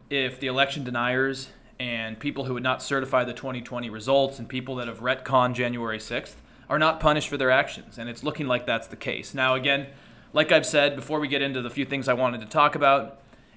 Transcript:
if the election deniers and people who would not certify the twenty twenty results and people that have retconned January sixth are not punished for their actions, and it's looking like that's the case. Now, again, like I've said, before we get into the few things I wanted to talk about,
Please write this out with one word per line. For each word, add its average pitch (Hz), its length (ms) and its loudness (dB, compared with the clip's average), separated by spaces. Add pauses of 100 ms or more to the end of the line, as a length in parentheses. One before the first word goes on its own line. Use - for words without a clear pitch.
if 131 300 -4
the 135 80 -4
election 135 360 0
deniers 127 680 -2 (300)
and 113 400 -6
people 139 260 -4
who 131 80 -4
would 123 100 -4
not 127 200 -2
certify 135 400 0
the 117 100 -4
twenty 127 280 -8
twenty 120 280 -8
results 131 500 2
and 113 100 -10
people 127 260 -6
that 123 120 -6
have 107 120 -10
retconned 123 540 2
January 120 460 -2
sixth - 420 -8 (280)
are 147 100 0
not 160 200 2
punished 151 280 4
for 143 100 -4
their 131 140 4
actions, - 460 0
and 120 120 -10
it's 120 140 -12
looking 151 240 -4
like 123 180 0
that's 113 220 -2
the - 80 -16
case. - 380 -6
Now, 131 220 2
again, 139 320 0 (440)
like 156 200 2
I've 160 140 6
said, 147 300 4
before 151 240 -2
we 147 80 -2
get 139 140 0
into 135 200 -2
the 120 80 -4
few 139 140 -4
things 135 240 -4
I 127 60 4
wanted 123 280 0
to 107 60 -12
talk 147 280 4
about, 139 440 4 (380)